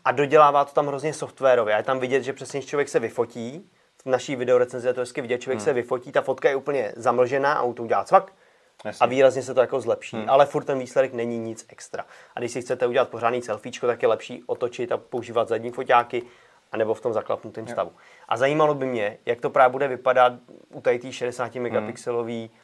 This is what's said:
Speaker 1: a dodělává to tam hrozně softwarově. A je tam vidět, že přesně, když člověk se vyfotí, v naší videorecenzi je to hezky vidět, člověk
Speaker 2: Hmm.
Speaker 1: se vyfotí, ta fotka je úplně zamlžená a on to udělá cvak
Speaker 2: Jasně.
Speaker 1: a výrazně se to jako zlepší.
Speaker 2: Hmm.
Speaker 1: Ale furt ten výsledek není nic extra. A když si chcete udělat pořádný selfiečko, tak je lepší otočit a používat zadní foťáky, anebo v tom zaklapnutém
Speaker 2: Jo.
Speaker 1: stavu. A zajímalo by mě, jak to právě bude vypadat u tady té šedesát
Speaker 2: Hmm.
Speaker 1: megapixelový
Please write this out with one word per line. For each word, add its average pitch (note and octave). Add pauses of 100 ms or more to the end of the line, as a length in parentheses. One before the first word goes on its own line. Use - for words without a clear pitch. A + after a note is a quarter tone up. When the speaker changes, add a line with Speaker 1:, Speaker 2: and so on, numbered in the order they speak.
Speaker 1:
a C3+
dodělává C#3+
to -
tam D3
hrozně C#3+
softwarově. B2
A G#2+
je A2
tam C3
vidět, B2+
že B2+
přesně, C3+
když C3
člověk C#3+
se D#3+
vyfotí, A#2+ (320)
v -
naší C3
videorecenzi B2
je B2
to B2
hezky A#2+
vidět, A#2+
člověk B2+
Speaker 2:
Hmm. G#2
Speaker 1:
se D3
vyfotí, B2
ta C3+
fotka C3+
je C#3
úplně C3+
zamlžená B2+
a B2+
on B2
to A#2
udělá G#2+
cvak F#3+ (540)
Speaker 2:
Jasně. G#2+
Speaker 1:
a B2
výrazně C3
se B2+
to B2+
jako A#2+
zlepší. A2+
Speaker 2:
Hmm. A2
Speaker 1:
Ale C#3
furt C#3
ten C#3
výsledek B2+
není A#2
nic A2+
extra. - (300)
A A#2+
když A#2+
si B2+
chcete B2+
udělat B2
pořádný A#2+
selfiečko, A#2+
tak A#2
je B2+
lepší -
otočit A#2+
a A2+
používat A2+
zadní A#2
foťáky, A#2+ (480)
anebo A2
v -
tom A#2
zaklapnutém A2
Speaker 2:
Jo. A#2
Speaker 1:
stavu. F2+ (380)
A A#2
zajímalo D3
by C3
mě, A2+
jak A#2
to D3
právě C3
bude C3+
vypadat B2+ (360)
u C3
tady B2
té B2
šedesát A#2+
Speaker 2:
Hmm. B2+
Speaker 1:
megapixelový A#2 (140)